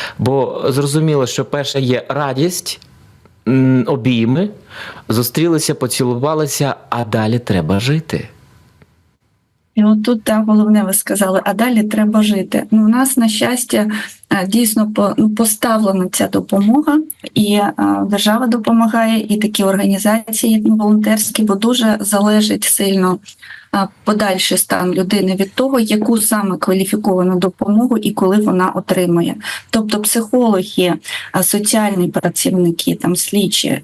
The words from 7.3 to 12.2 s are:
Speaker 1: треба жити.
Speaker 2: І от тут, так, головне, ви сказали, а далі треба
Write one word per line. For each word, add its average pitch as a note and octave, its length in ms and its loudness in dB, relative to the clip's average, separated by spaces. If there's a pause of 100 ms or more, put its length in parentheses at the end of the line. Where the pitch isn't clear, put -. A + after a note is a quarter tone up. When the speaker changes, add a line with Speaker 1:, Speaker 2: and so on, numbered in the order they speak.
Speaker 1:
треба F#2+ 400 -2
жити. D3 480 -4 (1500)
Speaker 2:
І G#3+ 80 4
от G#3+ 200 4
тут, A#3+ 200 0
так, G#3+ 240 0
головне, G#3+ 360 4
ви F#3+ 100 -2
сказали, F#3+ 500 -2
а G3+ 100 -2
далі A3+ 300 2
треба G#3+ 400 2